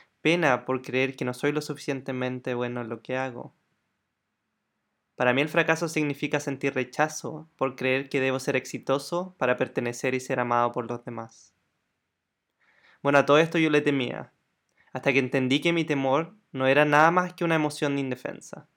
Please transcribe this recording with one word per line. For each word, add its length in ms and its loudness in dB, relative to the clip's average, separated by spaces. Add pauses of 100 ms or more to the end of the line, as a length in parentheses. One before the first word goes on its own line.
(220)
pena 440 2
por 180 -4
creer 320 -2
que 100 -6
no 80 -4
soy 180 -2
lo 100 -2
suficientemente 920 -6
bueno 280 -4
en 80 -10
lo 120 -10
que 160 -6
hago. 380 -8 (1600)
Para 180 2
mí 80 2
el 80 -2
fracaso 380 0
significa 520 -2
sentir 340 -4
rechazo 840 -4
por 200 -2
creer 340 -2
que 100 -2
debo 200 0
ser 160 -2
exitoso 840 -4
para 200 2
pertenecer 560 -2
y 60 -2
ser 200 -4
amado 320 2
por 180 -8
los 160 -8
demás. 480 -14 (1500)
Bueno, 160 6
a 80 8
todo 140 8
esto 180 2
yo 120 4
le 120 4
temía, 500 -2 (600)
hasta 200 0
que 80 4
entendí 420 2
que 120 2
mi 100 0
temor 520 0 (160)
no 160 0
era 180 6
nada 260 6
más 220 0
que 100 -4
una 120 2
emoción 400 0
de 60 -2
indefensa. 760 -8